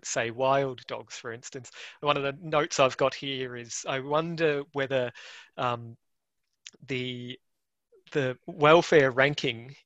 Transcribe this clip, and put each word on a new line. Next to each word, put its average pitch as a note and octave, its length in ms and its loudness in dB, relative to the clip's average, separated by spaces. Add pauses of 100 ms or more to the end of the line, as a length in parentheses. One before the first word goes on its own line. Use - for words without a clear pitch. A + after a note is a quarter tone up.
say, A#2 260 -4
wild C3 560 0
dogs, A#2 300 -12
for A#2 160 -12
instance. B2 380 -14 (300)
One D3 160 2
of C#3+ 60 -2
the C#3 180 -2
notes D#3 400 0
I've C3 160 4
got C3+ 180 2
here C3 420 -8
is, A#2 320 -12
I C#3 120 -2
wonder D3+ 640 0 (100)
whether, C3 400 -2 (440)
um, A#2+ 400 -4 (880)
the, B2 520 -8 (720)
the B2+ 240 -2 (100)
welfare D#3+ 640 6
ranking C3 640 0 (120)